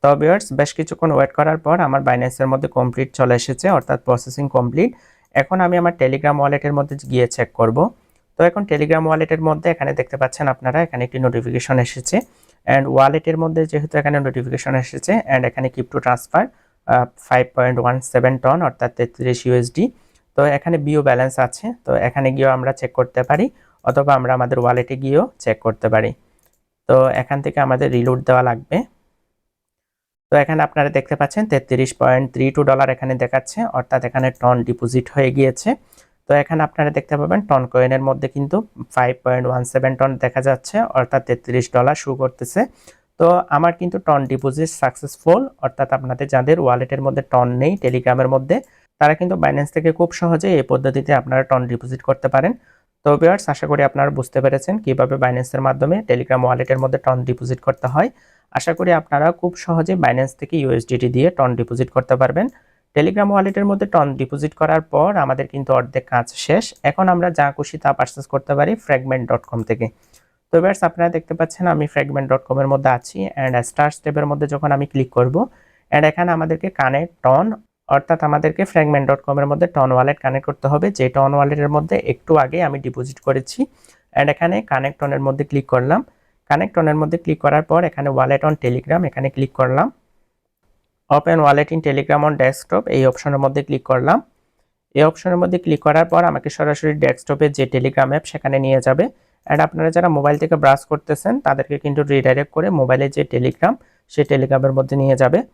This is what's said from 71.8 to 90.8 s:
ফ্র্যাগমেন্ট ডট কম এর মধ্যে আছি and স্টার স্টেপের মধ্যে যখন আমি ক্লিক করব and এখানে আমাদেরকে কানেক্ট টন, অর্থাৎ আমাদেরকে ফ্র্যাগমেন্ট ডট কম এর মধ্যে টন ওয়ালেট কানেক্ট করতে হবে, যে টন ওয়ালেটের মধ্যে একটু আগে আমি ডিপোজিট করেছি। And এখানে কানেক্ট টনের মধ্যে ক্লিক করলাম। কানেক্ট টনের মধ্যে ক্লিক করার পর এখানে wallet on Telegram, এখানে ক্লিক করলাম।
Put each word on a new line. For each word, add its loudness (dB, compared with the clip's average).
ফ্র্যাগমেন্ট -2
ডট -2
কম -2
এর 0
মধ্যে 0
আছি -4
and -2
স্টার 0
স্টেপের -4
মধ্যে -2
যখন -2
আমি 0
ক্লিক -2
করব 2
and 2
এখানে 0
আমাদেরকে -2
কানেক্ট -2
টন, 4
অর্থাৎ 0
আমাদেরকে 0
ফ্র্যাগমেন্ট 2
ডট 0
কম -2
এর 2
মধ্যে 0
টন 2
ওয়ালেট 2
কানেক্ট -2
করতে -4
হবে, 0
যে 0
টন 2
ওয়ালেটের 0
মধ্যে 0
একটু -2
আগে 2
আমি -4
ডিপোজিট -10
করেছি। -2
And 2
এখানে -2
কানেক্ট -4
টনের -4
মধ্যে -2
ক্লিক -6
করলাম। 0
কানেক্ট 0
টনের 2
মধ্যে -2
ক্লিক -4
করার 2
পর 2
এখানে -4
wallet 0
on 2
Telegram, -2
এখানে -4
ক্লিক -4
করলাম। 0